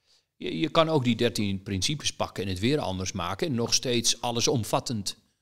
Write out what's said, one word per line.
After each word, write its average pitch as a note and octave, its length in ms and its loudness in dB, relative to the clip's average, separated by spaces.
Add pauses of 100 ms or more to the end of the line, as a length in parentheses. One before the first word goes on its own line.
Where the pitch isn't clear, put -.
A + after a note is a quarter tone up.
(360)
Je, - 220 -6
je D#3+ 100 0
kan D#3+ 200 4
ook D#3 160 2
die A#2+ 120 4
dertien G#2 460 0
principes G2 500 -2
pakken - 300 -4
en G2 60 -4
het F#2 100 -4
weer B2+ 200 2
anders F#2 340 -4
maken F2+ 340 -4
en C3 80 -2
nog A#2 200 0
steeds A#2+ 460 2
allesomvattend A#2 960 0 (260)